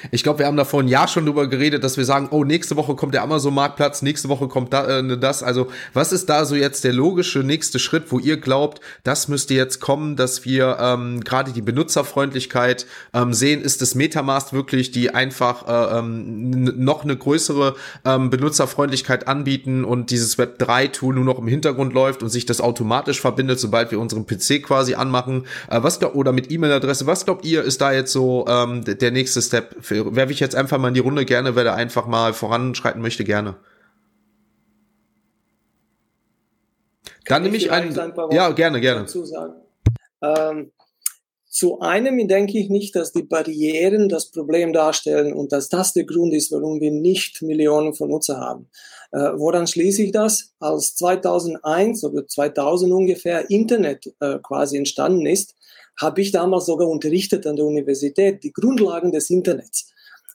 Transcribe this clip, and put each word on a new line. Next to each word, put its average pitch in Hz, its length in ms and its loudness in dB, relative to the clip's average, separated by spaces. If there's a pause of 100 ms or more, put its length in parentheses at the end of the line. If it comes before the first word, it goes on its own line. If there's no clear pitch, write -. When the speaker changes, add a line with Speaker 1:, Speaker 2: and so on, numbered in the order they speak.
(100)
Speaker 1:
ich 120 120 0
glaub, 147 160 2
wir 143 80 4
haben 147 100 2
da 143 80 4
vor 143 160 0
einem 131 80 2
Jahr 139 180 4
schon 165 200 0
drüber 147 220 2
geredet, 139 360 0
dass 135 140 -2
wir 127 80 0
sagen, 139 240 2
oh, 151 140 2
nächste 156 320 0
Woche 147 200 0
kommt 139 160 -2
der 135 100 2
Amazon-Marktplatz, 143 800 0
nächste 143 300 -2
Woche 135 180 0
kommt 127 240 -2
da, 135 280 2
äh, 127 180 -2
das, 135 240 0
also 127 280 0 (220)
was 151 200 2
ist 180 180 -2
da 151 160 4
so 143 80 -2
jetzt 139 300 0
der 127 100 4
logische 170 460 2
nächste 135 380 -2
Schritt, - 320 -2
wo 123 80 0
ihr 147 200 0
glaubt, 143 420 0 (240)
das 143 240 -2
müsste 143 240 -2
jetzt 131 280 2
kommen, 147 360 -2
dass 127 300 -2
wir, 131 340 2
ähm, 123 400 0
gerade 131 320 -2
die 117 100 -4
Benutzerfreundlichkeit, 127 1200 0 (260)
ähm, 123 220 2
sehen, 139 260 2
ist - 220 -2
das 123 120 0
Metamask 135 600 0
wirklich, 131 380 0
die 120 220 0
einfach, 127 540 0
äh, 117 300 2
ähm, 117 80 -4
n-, 123 800 -2
noch 147 200 2
eine 139 120 -2
größere, 143 580 0 (300)
ähm, 131 260 2
Benutzerfreundlichkeit 135 960 0
anbieten 135 560 -2
und 120 260 -2
dieses 117 280 0
Web 120 200 0
drei 127 280 2
Tool 131 280 -2
nur 127 100 2
noch 131 140 2
im 117 100 -4
Hintergrund 135 440 0
läuft 131 300 2
und 113 60 -4
sich 117 180 -4
das 123 140 -2
automatisch 120 600 0
verbindet, 131 380 0
sobald 117 320 0
wir 107 80 -2
unseren 110 260 -4
P 101 140 -4
C 139 220 0
quasi 135 340 0
anmachen, 127 520 -2 (220)
äh, 117 140 0
was 170 160 0
glaub-, 160 160 0
oder 135 180 2
mit 131 180 0
E-Mail-Adresse, 143 560 0
was 185 180 0
glaubt - 200 -2
ihr, 160 180 0
ist 131 180 -2
da 139 120 4
jetzt 131 200 0
so, 127 360 2
ähm, 120 360 2
d-, 104 100 -2
der 120 160 2
nächste 127 320 0
Step? - 380 -2
Für, 104 340 -2
werfe 131 180 2
ich 139 80 -4
jetzt 135 140 0
einfach 139 240 0
mal 131 100 0
in 123 60 -2
die 127 60 4
Runde, 135 240 2
gerne, 127 320 0
wer 123 80 4
da 107 100 2
einfach 117 320 -2
mal 113 260 2
voranschreiten 117 720 -2
möchte, 113 220 -4
gerne. 104 320 -2 (3500)
Dann - 200 -20
Speaker 2:
Kann 151 180 0
Speaker 1:
nehme 202 140 0
Speaker 2:
ich 190 100 0
Speaker 1:
ich - 60 0
einen, 170 200 0
Speaker 2:
vielleicht 170 180 -6
ein - 40 -18
paar 170 100 -4
Worte 156 120 2
Speaker 1:
ja, 175 140 4
gerne, 151 300 2
gerne. 123 200 2
Speaker 2:
dazu 104 240 -8
sagen? 82 300 -12 (680)
Ähm, 156 480 -2 (840)
zu 180 240 0
einem 220 480 0
denke 202 300 2
ich 196 100 -2
nicht, 202 260 -2
dass 165 180 -2
die 170 100 -2
Barrieren 160 880 0
das 160 200 -4
Problem 160 440 0
darstellen 151 580 2
und 143 200 -4
dass 139 180 -2
das 180 240 0
der 170 100 2
Grund 165 300 0
ist, 147 180 0
warum 156 300 -2
wir 151 80 2
nicht 175 500 0
Millionen 151 540 2
von 147 160 -4
Nutzer 147 280 -2
haben. 127 300 -10 (420)
Äh, 143 280 0
woran 170 280 2
schließe 196 360 2
ich 190 100 0
das? 214 480 0
Als 151 360 -2
zweitausendeins 175 1080 0
oder 143 220 -4
zweitausend 151 640 0
ungefähr 180 580 0
Internet, 208 540 2 (160)
äh, 143 220 -2
quasi 143 340 -2
entstanden 147 480 0
ist, 175 300 0 (440)
habe 156 220 0
ich 196 100 0
damals 180 360 2
sogar 170 220 2
unterrichtet 165 580 0
an 147 100 -2
der 151 80 0
Universität, 147 800 0
die - 80 -8
Grundlagen 185 580 0
des 156 200 -2
Internets. - 640 -2 (400)